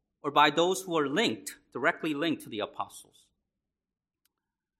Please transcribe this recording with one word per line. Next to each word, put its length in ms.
or 80
by 200
those 320
who 160
are 100
linked, 480
directly 420
linked 280
to 60
the 120
apostles. 680